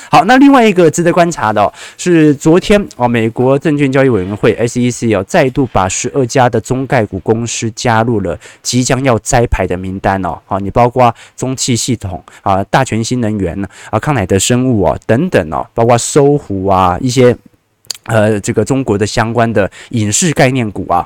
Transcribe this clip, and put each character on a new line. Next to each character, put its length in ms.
好， 160
那 100
另 160
外 160
一 60
个 180
值 100
得 120
观 180
察 220
的 100
哦， 100
是 380
昨 240
天 260
哦， 100
美 220
国 280
证 200
券 120
交 140
易 60
委 160
员 100
会 200
S 260
E 100
C 220
哦， 120
再 260
度 200
把 160
十 260
二 120
家 240
的 100
中 260
概 200
股 140
公 280
司 260
加 300
入 160
了 180
即 220
将 220
要 140
摘 280
牌 180
的 120
名 200
单 280
哦。 200
好， 140
你 100
包 200
括 260
中 180
汽 180
系 280
统 0
啊、 220
大 200
全 200
新 180
能 160
源 180
啊、 80
康 160
乃 100
德 140
生 260
物 160
哦 240
等 240
等 240
哦， 100
包 100
括 100
搜 400
狐 300
啊 340
一 80
些， 300
呃， 340
这 120
个 140
中 180
国 140
的 80
相 260
关 220
的 160
影 220
视 220
概 160
念 220
股 180
啊， 160